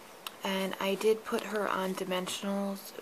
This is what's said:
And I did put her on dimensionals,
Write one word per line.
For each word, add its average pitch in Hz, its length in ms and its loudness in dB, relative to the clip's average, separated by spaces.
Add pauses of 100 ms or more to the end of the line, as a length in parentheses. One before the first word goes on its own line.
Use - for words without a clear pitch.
(420)
And 190 360 0
I 196 180 2
did 220 280 6
put - 200 0
her 202 220 0
on 190 280 2
dimensionals, 196 1080 -2